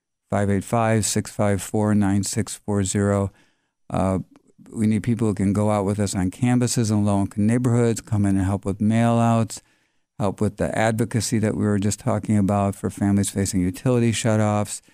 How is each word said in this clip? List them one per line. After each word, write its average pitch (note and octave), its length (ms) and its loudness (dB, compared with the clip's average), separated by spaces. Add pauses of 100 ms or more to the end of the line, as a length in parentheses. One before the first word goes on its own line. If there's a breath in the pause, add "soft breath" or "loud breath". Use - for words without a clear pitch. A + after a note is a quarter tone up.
(300)
five G2 180 0
eight G2 160 0
five, A2+ 400 0
six - 260 -4
five G2+ 300 0
four, G#2+ 340 0
nine G2+ 280 2
six - 320 -4
four G2+ 280 -2
zero. G2+ 480 0 (600 soft breath)
Uh, F#2+ 300 0 (520)
we A2 140 0
need G#2+ 160 0
people A2+ 260 0
who G2+ 60 0
can G2 180 0
go G#2 180 2
out G#2 140 0
with G2+ 160 -2
us G2 140 -2
on F#2 160 0
campuses B2 600 0
in G#2+ 140 2
low-income G2+ 420 0
neighborhoods, A#2 540 2
come G#2 240 -2
in G2 140 2
and F#2+ 80 0
help G2 180 -2
with G2 160 -4
mail-outs, A#2 800 2 (580)
help G2 220 -4
with G#2 160 -2
the - 220 -4
advocacy A2 600 0
that G#2+ 160 0
we F#2+ 120 -2
were G#2 120 2
just G2+ 220 -2
talking G#2+ 380 0
about G2+ 360 2
for - 140 -8
families G2+ 400 0
facing G2 320 -2
utility A#2 520 0
shutoffs, G#2+ 680 0 (140 soft breath)